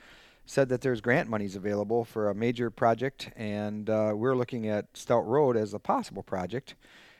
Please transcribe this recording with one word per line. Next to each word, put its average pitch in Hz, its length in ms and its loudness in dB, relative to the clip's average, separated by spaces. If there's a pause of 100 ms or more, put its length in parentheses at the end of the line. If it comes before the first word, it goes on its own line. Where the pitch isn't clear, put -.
(460)
said 135 240 2
that 127 100 2
there's 123 220 0
grant 127 280 2
monies 101 280 -4
available 104 480 0
for 107 240 -2
a 101 40 0
major 117 360 0
project, 113 640 0
and, 104 540 -4
uh, 107 260 2
we're 123 200 2
looking 120 340 -2
at 107 240 0
Stout - 340 2
Road 127 300 4
as 107 160 0
a 104 60 -8
possible 202 440 -2
project. 95 520 -6 (440)